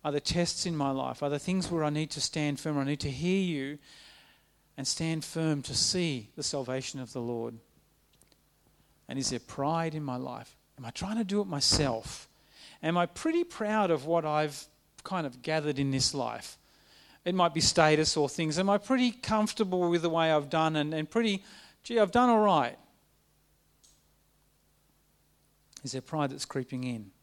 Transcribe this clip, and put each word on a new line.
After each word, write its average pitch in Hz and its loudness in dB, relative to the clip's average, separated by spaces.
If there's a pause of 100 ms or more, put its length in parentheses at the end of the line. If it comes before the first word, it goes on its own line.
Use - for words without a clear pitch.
Are 151 -2
there 147 0
tests - -2
in 175 -2
my 139 0
life? 131 -4
Are 143 0
there 143 -2
things 180 -2
where 165 0
I 151 2
need 151 -2
to 147 -6
stand 147 -2
firm? 151 -2
I 135 -2
need 147 -2
to 147 -4
hear 175 0
you 147 -4 (1000)
and 135 -6
stand 160 -2
firm 160 0
to 131 -10
see 151 0
the 156 -8
salvation 131 -4
of 120 -12
the 127 -6
Lord? 117 -6 (1500)
And 127 -6
is 135 -2
there 120 -4
pride 160 -4
in 156 -6
my 131 -6
life? 127 -10 (220)
Am 123 -12
I 117 -8
trying 202 -6
to 226 0
do 202 0
it 196 -2
myself? 139 0 (540)
Am 165 0
I 175 4
pretty 330 -2
proud 214 0
of 143 0
what 165 2
I've 151 -2 (360)
kind 175 -4
of 123 -10
gathered 151 0
in 139 2
this 135 0
life? 117 -6 (680)
It 180 -2
might 175 4
be 160 -2
status 156 6
or 147 2
things. 156 -2
Am 190 2
I 202 4
pretty 247 2
comfortable 202 0
with 170 2
the 170 2
way 160 4
I've 147 2
done 160 2
and, 151 0
and 156 -4
pretty, 220 2 (400)
"Gee, 233 0
I've 202 4
done 247 6
all 226 8
right"? 165 4 (3000)
Is 135 -10
there 131 -6
pride 147 -2
that's 143 -10
creeping 127 -6
in? 113 -8 (120)